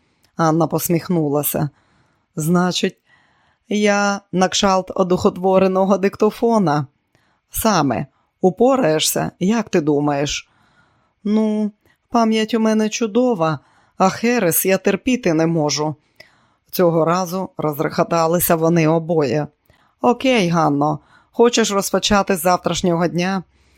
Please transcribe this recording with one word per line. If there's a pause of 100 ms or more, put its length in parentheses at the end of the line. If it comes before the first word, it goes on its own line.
(360)
Анна
посміхнулася. (640)
«Значить, (720)
я (120)
на
кшалт
одухотвореного
диктофона?» (640)
«Саме. (340)
Упораєшся,
як
ти
думаєш?» (760)
«Ну, (400)
пам'ять
у
мене
чудова, (380)
а
херес
я
терпіти
не
можу». (760)
Цього
разу
розрехоталися
вони
обоє. (540)
«Окей,
Ганно, (320)
хочеш
розпочати
з
завтрашнього
дня?» (360)